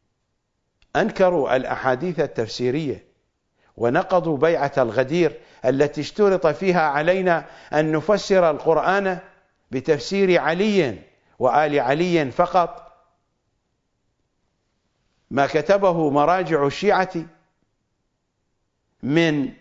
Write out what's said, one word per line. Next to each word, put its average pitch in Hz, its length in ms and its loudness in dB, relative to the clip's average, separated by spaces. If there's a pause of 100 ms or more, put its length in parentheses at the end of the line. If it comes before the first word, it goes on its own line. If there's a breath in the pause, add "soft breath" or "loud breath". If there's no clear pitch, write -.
(960)
أنكروا 175 600 0
الأحاديث 131 640 -4
التفسيرية، 127 840 -4 (720)
ونقضوا 160 600 0
بيعة 143 400 0
الغدير 131 640 0 (240 soft breath)
التي 143 360 0
اشترط 190 460 0
فيها 175 340 0
علينا 160 640 0 (280 loud breath)
أن 156 180 2
نفسر 185 580 2
القرآن 170 720 0 (520)
بتفسير 165 680 0
علي 165 600 0 (400)
وآل 143 400 2
علي 151 520 0
فقط، - 680 -2 (2250)
ما 135 160 2
كتبه 170 600 0
مراجع 156 560 2
الشيعة 185 480 0 (1900)
من 147 580 0